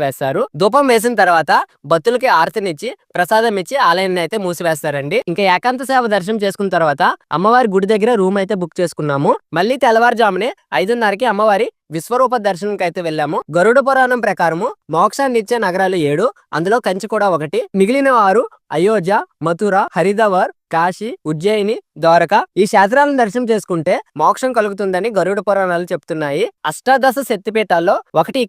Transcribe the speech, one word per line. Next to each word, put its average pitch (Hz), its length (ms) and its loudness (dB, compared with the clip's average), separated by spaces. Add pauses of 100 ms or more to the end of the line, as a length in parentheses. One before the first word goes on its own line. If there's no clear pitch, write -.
వేస్తారు. 139 380 -4 (200)
ధూపం 262 300 2
వేసిన 226 200 2 (100)
తర్వాత 170 280 2 (420)
భక్తులకి 233 460 0
ఆరతినిచ్చి, 196 520 -2 (260)
ప్రసాదం 220 460 2
ఇచ్చి 262 140 -6 (120)
ఆలయాన్ని 180 360 0
అయితే 220 220 -4
మూసివేస్తారండి. 160 720 -4 (120)
ఇంకా 185 120 -2 (140)
ఏకాంత 254 340 -2
సేవ 254 140 2 (100)
దర్శనం 202 300 -2
చేసుకున్న 196 320 -2
తర్వాత 160 260 2 (360)
అమ్మవారి 233 360 4
గుడి 196 200 0
దగ్గర 214 180 0 (100)
రూమ్ 196 200 0
అయితే 202 200 -4
బుక్ - 180 -10
చేసుకున్నాము. 151 520 -2 (260)
మళ్ళీ 233 260 0
తెల్లవారుజామునే 226 680 2 (300)
ఐదున్నరకి 226 520 -2
అమ్మవారి 208 360 2 (260)
విశ్వరూప 247 400 -2 (100)
దర్శనంకి 196 400 -4
అయితే 175 200 -4
వెళ్ళాము. 156 320 -4 (180)
గరుడ 220 320 4
పురాణం 262 380 2
ప్రకారము 175 420 -2 (260)
మోక్షాన్ని 226 480 0
ఇచ్చే 233 240 -4
నగరాలు 185 320 0 (120)
ఏడు, 160 160 0 (320)
అందులో 190 280 0
కంచి 196 280 -2
కూడా 208 220 0
ఒకటి. 156 240 -4 (200)
మిగిలిన 269 300 2 (180)
ఆరు 208 160 2 (340)
అయోధ్య, 190 360 0 (320)
మథుర, 185 300 -2 (200)
హరిద్వార్, 202 560 0 (240)
కాశీ, 180 340 -2 (220)
ఉజ్జయిని, 202 440 -2 (280)
ద్వారక. 170 320 4 (260)
ఈ - 100 6
క్షేత్రాలను 262 500 4
దర్శనం 233 300 -2
చేసుకుంటే 180 440 -2 (260)
మోక్షం 254 360 2
కలుగుతుందని 202 600 -2
గరుడ 190 220 0 (100)
పురాణాలు 185 420 0
చెప్తున్నాయి. 156 540 -4 (260)
అష్టాదశ 262 600 0
శక్తిపీఠాల్లో 202 640 0 (240)
ఒకటి 214 240 -2
ఈ - 40 -20